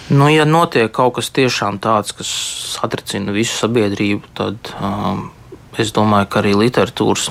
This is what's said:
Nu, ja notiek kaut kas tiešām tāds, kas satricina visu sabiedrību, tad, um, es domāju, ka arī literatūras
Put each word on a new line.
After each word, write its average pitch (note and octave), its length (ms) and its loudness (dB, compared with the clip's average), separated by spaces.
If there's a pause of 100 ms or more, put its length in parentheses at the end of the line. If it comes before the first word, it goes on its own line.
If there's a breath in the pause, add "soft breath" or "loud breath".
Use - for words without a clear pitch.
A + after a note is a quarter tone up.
Nu, C#3 240 6
ja D#3 160 4
notiek D#3 440 2
kaut B2+ 260 0
kas A2+ 180 -4
tiešām A2 480 0
tāds, A2 320 0
kas - 120 -10 (500)
satricina - 560 -4
visu A2+ 240 -2
sabiedrību, G#2 760 0
tad, G2 360 -6 (100)
um, G2+ 460 -4 (500)
es A2 160 -2
domāju, G#2 400 2
ka A2 80 2
arī G2+ 160 2
literatūras G#2+ 760 2